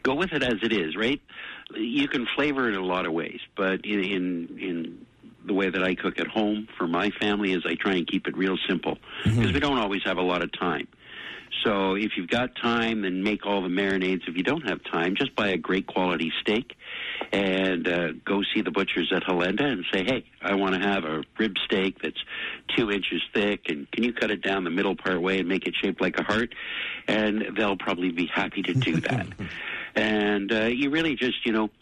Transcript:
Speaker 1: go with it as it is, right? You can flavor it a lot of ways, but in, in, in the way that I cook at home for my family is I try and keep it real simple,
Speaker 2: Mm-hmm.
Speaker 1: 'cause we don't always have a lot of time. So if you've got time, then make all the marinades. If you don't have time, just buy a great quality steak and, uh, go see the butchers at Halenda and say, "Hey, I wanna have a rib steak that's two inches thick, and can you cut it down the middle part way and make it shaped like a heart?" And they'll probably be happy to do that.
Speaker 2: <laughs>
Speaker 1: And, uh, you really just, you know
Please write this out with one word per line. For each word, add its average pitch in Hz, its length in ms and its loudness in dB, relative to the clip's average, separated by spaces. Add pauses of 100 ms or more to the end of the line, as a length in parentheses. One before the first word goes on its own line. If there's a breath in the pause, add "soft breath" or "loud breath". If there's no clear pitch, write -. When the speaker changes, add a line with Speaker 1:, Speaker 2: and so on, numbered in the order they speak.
Speaker 1:
go 131 140 2
with 175 180 0
it 143 80 0
as 123 220 2
it 113 100 2
is, 82 220 0
right? 117 260 0 (540 loud breath)
You 127 320 0
can 127 180 -2 (100)
flavor 139 320 2
it 107 80 2
a 95 80 -2
lot 92 220 0
of 85 80 -2
ways, 82 280 -4 (140)
but 95 300 2
in, 104 180 0
in, 90 560 -2
in 82 460 -6 (400)
the - 80 0
way 95 160 2
that 92 140 0
I 92 100 2
cook 90 260 -2
at 85 60 0
home 107 420 0 (120)
for 90 80 0
my 90 240 2 (100)
family 104 320 2
is 90 100 0
I 87 120 0
try 98 180 0
and 87 140 0
keep - 200 -2
it 85 80 -4
real 92 220 0 (100)
simple, 82 300 -2 (260 loud breath)
Speaker 2:
Mm-hmm. 113 200 4
Speaker 1:
'cause 98 100 2
we 143 60 2
don't 143 180 2
always 101 280 0
have 95 120 0
a 92 60 0
lot 90 180 2
of 85 160 -2
time. 80 300 -2 (760 loud breath)
So 98 320 2
if 104 200 0
you've 87 140 -4
got 123 260 0
time, 113 460 0
then 92 200 -2
make 104 240 0
all 101 160 2
the 90 80 -2
marinades. 92 580 2
If 85 100 -4
you 90 60 0
don't 143 260 0
have 82 140 -4
time, 87 320 0
just 135 200 -2
buy 104 140 2
a 92 80 2
great 92 300 0
quality 87 520 0
steak 107 340 0 (600 loud breath)
and, 95 540 2
uh, 87 240 0 (120)
go 98 200 0 (100)
see 110 80 2
the 90 100 -2
butchers 92 420 0
at 90 100 2
Halenda 95 420 2
and 110 260 0
say, 95 140 0
"Hey, 123 180 0 (180)
I 92 140 0
wanna 95 240 2
have 98 240 2
a 78 200 -2 (140)
rib 107 280 2
steak 95 360 2
that's - 220 -6 (540 loud breath)
two 117 140 4
inches 92 300 0 (120)
thick, 104 340 2
and 73 240 -4
can 113 140 0
you 120 80 0
cut 107 180 0
it 98 100 -2
down 98 220 0
the 87 60 0
middle 95 260 2
part 90 260 0
way 95 180 2
and 87 100 0
make 92 180 0
it 87 80 -4
shaped - 240 0
like 90 200 2
a 95 40 0
heart?" 110 300 0 (540 loud breath)
And 107 380 2 (120)
they'll 104 200 2
probably 90 340 0
be 85 160 -2
happy 98 360 -2
to 90 100 -2
do 131 280 2
that. - 320 -2
Speaker 2:
<laughs> - 40 -14 (580 loud breath)
Speaker 1:
And, 104 580 2
uh, 110 140 4
you 131 240 2
really 156 240 2
just, 123 320 0
you 117 40 4
know 107 200 2 (100)